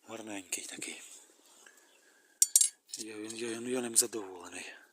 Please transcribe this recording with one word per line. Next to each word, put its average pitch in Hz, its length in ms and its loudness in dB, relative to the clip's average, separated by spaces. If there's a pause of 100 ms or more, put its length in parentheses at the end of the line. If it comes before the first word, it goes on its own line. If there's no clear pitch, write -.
Гарненький 107 600 -8
такий. - 360 -10 (2000)
Я, 110 200 -8
він, 110 180 -6
я, 117 160 -2
я 123 300 0
ним 117 140 -2
задоволений. 92 800 0 (200)